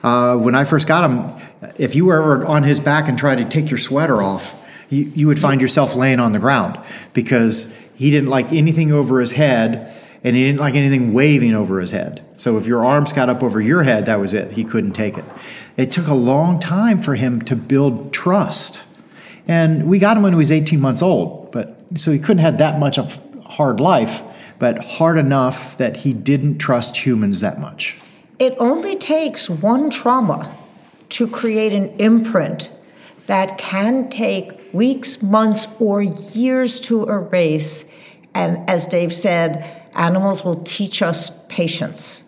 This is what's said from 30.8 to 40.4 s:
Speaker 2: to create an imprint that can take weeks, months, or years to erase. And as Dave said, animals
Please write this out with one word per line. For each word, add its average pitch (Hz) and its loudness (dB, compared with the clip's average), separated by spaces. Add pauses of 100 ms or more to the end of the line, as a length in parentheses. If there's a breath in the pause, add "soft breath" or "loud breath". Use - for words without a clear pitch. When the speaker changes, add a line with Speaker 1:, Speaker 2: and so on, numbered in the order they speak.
Speaker 2:
to 226 -2
create 220 -2
an 196 -2 (100)
imprint 214 2 (560 loud breath)
that 190 -2
can 233 -2
take 196 -6 (140)
weeks, 254 -2
months, 214 2 (120)
or 208 0
years 240 -2
to 220 0
erase. 175 -2 (480 loud breath)
And 175 -2
as 175 -2
Dave 175 -2
said, 165 -2 (300 loud breath)
animals 190 0